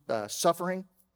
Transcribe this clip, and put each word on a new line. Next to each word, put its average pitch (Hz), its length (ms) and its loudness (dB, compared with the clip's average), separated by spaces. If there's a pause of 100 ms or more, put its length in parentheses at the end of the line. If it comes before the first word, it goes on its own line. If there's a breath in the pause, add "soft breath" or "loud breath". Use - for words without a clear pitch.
uh, 110 180 0
suffering, 180 580 0 (320)